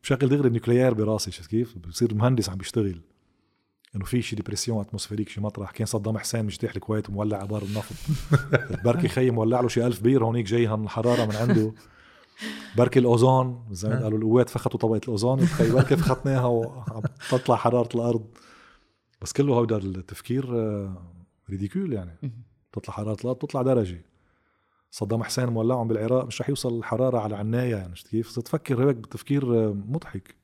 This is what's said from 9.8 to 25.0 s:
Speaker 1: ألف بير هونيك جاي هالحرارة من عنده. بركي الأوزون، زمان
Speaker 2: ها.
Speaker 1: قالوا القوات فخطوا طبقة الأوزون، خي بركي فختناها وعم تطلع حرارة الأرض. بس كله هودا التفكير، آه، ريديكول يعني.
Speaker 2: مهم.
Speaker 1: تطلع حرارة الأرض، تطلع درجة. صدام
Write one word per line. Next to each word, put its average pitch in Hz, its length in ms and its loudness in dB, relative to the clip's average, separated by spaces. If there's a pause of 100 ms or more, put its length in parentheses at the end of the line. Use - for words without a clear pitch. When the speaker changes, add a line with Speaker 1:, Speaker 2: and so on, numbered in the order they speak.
Speaker 1:
ألف 110 160 -2
بير 120 220 4
هونيك 113 220 0
جاي 117 200 2
هالحرارة 110 580 0
من 107 120 -2
عنده. 110 380 2 (1000)
بركي 127 220 6
الأوزون، 123 720 4
زمان 104 260 -2
Speaker 2:
ها. 117 60 -2
Speaker 1:
قالوا 110 160 0
القوات 113 300 4
فخطوا - 320 -4
طبقة 110 240 2
الأوزون، 123 420 2
خي 113 260 2
بركي 131 240 4
فختناها 135 500 2
وعم 117 560 -2 (280)
تطلع 127 260 4
حرارة 117 380 2
الأرض. 117 320 0 (960)
بس - 100 -8
كله 139 220 2
هودا 113 220 2
التفكير، 110 840 -4
آه، 98 520 -6 (380)
ريديكول 101 420 -4
يعني. 90 300 -8
Speaker 2:
مهم. 120 200 -10 (300)
Speaker 1:
تطلع 101 220 -10
حرارة 107 260 -6
الأرض، 123 160 -4
تطلع 143 260 -4
درجة. 107 420 2 (840)
صدام 110 320 -2